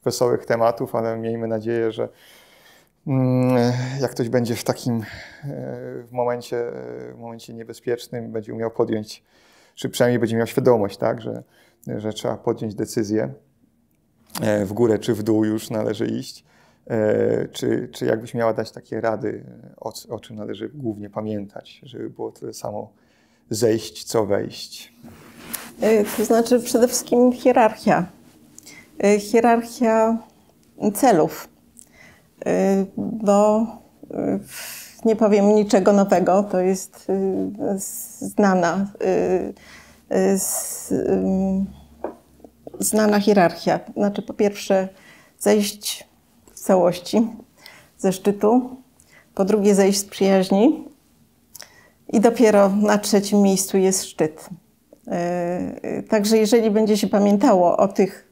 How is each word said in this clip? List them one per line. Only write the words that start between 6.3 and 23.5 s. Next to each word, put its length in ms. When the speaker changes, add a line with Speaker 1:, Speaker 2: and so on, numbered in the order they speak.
Speaker 1:
w 40
momencie 360
niebezpiecznym, 760
będzie 220
umiał 160
podjąć, 540
czy 140
przynajmniej 300
będzie 180
miał 100
świadomość, 500
tak, 240
że, 220
że 260
trzeba 240
podjąć 380
decyzję, 580
e, 240
w 80
górę 260
czy 160
w 80
dół 220
już 260
należy 360
iść, 380
e, 640
czy, 440
czy 140
jakbyś 280
miała 200
dać 160
takie 300
rady, 440
o, 160
o 100
czym 180
należy 320
głównie 420
pamiętać, 720
żeby 280
było 220
tyle 220
samo 380